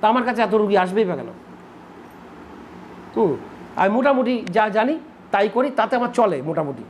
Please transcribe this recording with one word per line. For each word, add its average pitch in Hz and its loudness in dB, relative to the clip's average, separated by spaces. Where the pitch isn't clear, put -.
তা 214 4
আমার 240 4
কাছে 233 0
এত 208 0
রুগী 208 4
আসবেই 185 2
বা 180 -2
কেন? 113 -8
হুম, 185 2
আমি 190 2
মোটামুটি 247 2
যা 214 2
জানি 226 0
তাই 208 2
করি, 240 0
তাতে 247 0
আমার 240 0
চলে 185 2
মোটামুটি। 147 -4